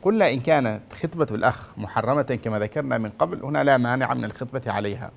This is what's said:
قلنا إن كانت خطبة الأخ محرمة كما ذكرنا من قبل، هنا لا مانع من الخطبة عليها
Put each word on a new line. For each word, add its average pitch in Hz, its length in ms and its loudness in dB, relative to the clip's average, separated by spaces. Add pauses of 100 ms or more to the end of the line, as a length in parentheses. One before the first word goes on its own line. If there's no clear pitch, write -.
قلنا 196 280 4
إن 131 80 0
كانت 123 400 2 (220)
خطبة 165 300 0
الأخ - 460 0
محرمة 123 680 0
كما 107 160 -2
ذكرنا 127 380 -2
من 110 120 -2
قبل، 165 340 -2
هنا 143 200 0
لا 139 140 6
مانع 123 360 0
من 120 120 -2
الخطبة 123 420 -8
عليها 104 480 -4